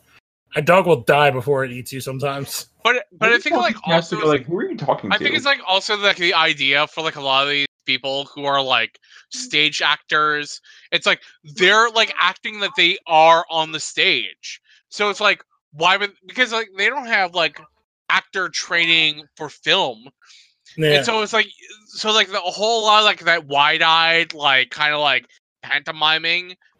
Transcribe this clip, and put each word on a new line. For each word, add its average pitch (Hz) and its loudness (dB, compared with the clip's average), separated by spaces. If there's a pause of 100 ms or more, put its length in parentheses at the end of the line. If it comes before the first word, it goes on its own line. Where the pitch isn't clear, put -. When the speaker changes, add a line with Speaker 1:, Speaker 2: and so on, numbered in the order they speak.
(540)
Speaker 1:
A 156 -2
dog 170 4
will 156 2
die 143 4
before 131 -2
it 123 -10
eats 123 -14
you 135 -10
sometimes. 135 -8 (180)
Speaker 2:
But, 240 0
but 185 -2
I 226 4
Speaker 3:
Maybe 240 2
Speaker 2:
think, 320 -2
Speaker 3:
tell 254 2
Speaker 2:
like, 320 0
Speaker 3:
these - -20
cats 170 0
to 214 -6
Speaker 2:
also 180 -2
Speaker 3:
go, - 2
like, 127 -2
"Who 170 -6
are 339 -4
you 285 -10
talking 135 -4
Speaker 2:
I 208 2
think 285 -2
Speaker 3:
to?" 311 0
Speaker 2:
it's, 285 -4
like, 277 0
also, 190 0
like, 202 0
the 180 0
idea 151 2
for, - -8
like, 156 -4
a 151 -12
lot 135 2
of 143 -2
these 143 -2 (200)
people 135 -4
who 143 -12
are, 139 0
like, 123 -2 (320)
stage 151 -2
actors. 151 -2 (320)
It's 170 -2
like 190 0 (200)
they're, 185 2
like, 220 0
acting 208 -4
that 190 -4
they 180 2
are 165 6
on 160 -4
the 156 -6
stage. 147 -4 (280)
So 208 -2
it's 196 -6
like, 202 0 (300)
why 170 2
would, 202 -4 (140)
because, 226 -2
like, 226 -4
they 196 0
don't 262 -6
have, 196 -2
like, 160 -2 (480)
actor 185 -4
training 160 0 (120)
for 151 -10
film. 139 -4 (680)
Speaker 1:
Yeah. 151 2
Speaker 2:
And 185 0
so 220 0
it's 208 -8
like, 214 -2 (380)
so, - -4
like, 214 2
the 196 -6
whole 208 -2
lot 214 4
of, 214 4
like, 196 2
that 165 2
wide-eyed, 160 2
like, 135 2
kinda, 151 0
like, 135 0 (360)
pantomiming, 160 -2 (240)